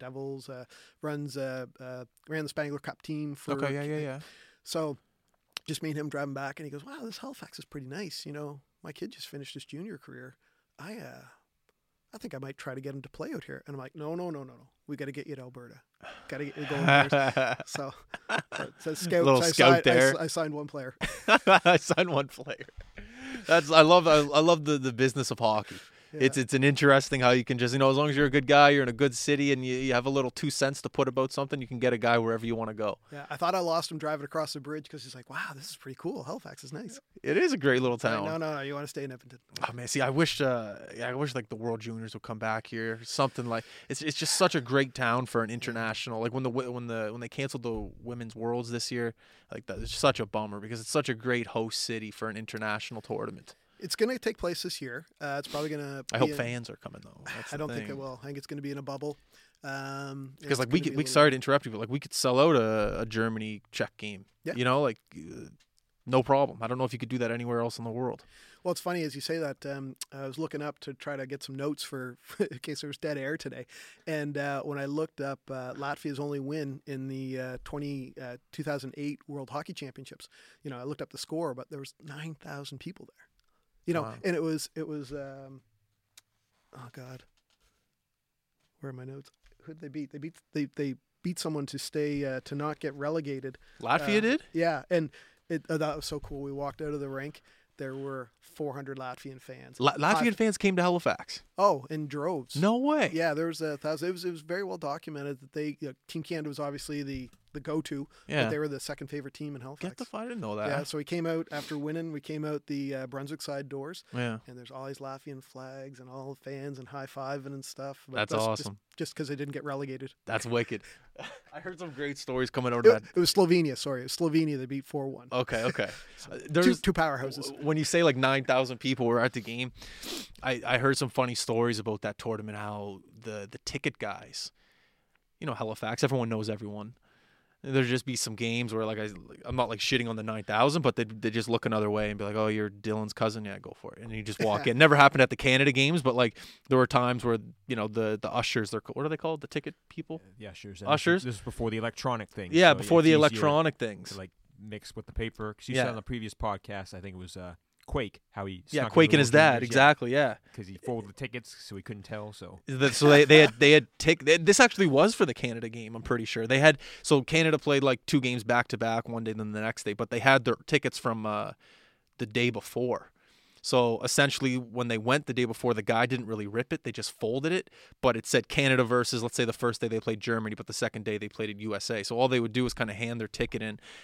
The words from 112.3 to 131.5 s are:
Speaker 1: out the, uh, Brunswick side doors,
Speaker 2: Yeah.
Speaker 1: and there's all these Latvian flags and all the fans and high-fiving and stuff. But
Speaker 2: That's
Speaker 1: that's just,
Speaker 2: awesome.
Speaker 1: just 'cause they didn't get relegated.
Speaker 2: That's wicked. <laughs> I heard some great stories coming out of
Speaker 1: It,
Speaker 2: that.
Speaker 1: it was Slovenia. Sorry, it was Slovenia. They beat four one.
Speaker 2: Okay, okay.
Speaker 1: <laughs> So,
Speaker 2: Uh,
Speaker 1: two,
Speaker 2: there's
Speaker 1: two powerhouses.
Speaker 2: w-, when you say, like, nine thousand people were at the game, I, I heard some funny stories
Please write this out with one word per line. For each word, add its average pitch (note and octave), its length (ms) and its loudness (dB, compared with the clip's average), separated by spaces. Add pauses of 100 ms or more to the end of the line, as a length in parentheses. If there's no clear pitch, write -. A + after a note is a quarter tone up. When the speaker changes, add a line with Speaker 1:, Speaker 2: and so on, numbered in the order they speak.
Speaker 1:
out D3+ 220 -6
the, C#3 280 -6
uh, C3 120 -8
Brunswick C#3 360 -10
side C#3 260 -8
doors, C#3 360 -12 (100)
Speaker 2:
Yeah. A#2+ 320 -4
Speaker 1:
and B2 120 -18
there's B2 120 -20
all C3+ 160 -12
these C3+ 120 -10
Latvian C3+ 440 -12
flags C3 580 -16
and B2+ 100 -20
all C3+ 240 -12
the - 60 -18 (100)
fans C#3 280 -10
and B2+ 100 -16
high-fiving C3+ 580 -8
and C#3 180 -12
stuff. C3+ 440 -14
But C3 80 -10
Speaker 2:
That's G#2+ 160 -2
Speaker 1:
that's A2 140 0
just, A2 220 -2
Speaker 2:
awesome. G2+ 100 -12 (180)
Speaker 1:
just - 200 -8
'cause D3 120 -6
they C#3+ 80 -6
didn't C#3 160 -8
get C#3+ 120 -10
relegated. C3+ 480 -10 (140)
Speaker 2:
That's A2 200 -2
wicked. A#2 360 0 (340)
<laughs> - 360 -16
I D3 80 -14
heard F3 180 -12
some F3 120 -10
great C#3+ 260 -6
stories B2+ 320 -2
coming B2 240 0
out A#2+ 140 4
of A2+ 100 12
Speaker 1:
It, - 80 -6
Speaker 2:
that. - 100 -20
Speaker 1:
it F3+ 60 4
was E3+ 140 2
Slovenia. E3+ 420 6
Sorry, C3+ 240 -4
it B2+ 40 -10
was C3 120 -6
Slovenia. D#3 420 2
They B2+ 80 -6
beat C3+ 200 -8
four C3+ 220 -6
one. B2 220 -12
Speaker 2:
Okay, B2 340 0
okay. G2 260 0 (140)
Speaker 1:
<laughs> - 120 -20
So, - 160 -16
Speaker 2:
Uh, B2 60 -12
Speaker 1:
two, - 100 -14
Speaker 2:
there's F3 320 6
Speaker 1:
two G3 140 2
powerhouses. C#3 560 -2
Speaker 2:
w-, C#3 160 -12
when D3+ 100 4
you D#3 80 2
say, E3+ 180 4
like, D3 140 6
nine C3+ 280 2
thousand B2+ 340 2
people C3 280 0
were A#2 140 4
at B2 140 2
the B2 80 -6
game, A#2+ 300 -8 (720)
I, B2+ 240 -4
I B2 120 2
heard C3+ 180 4
some C3 140 -2
funny B2 240 0
stories A#2 440 0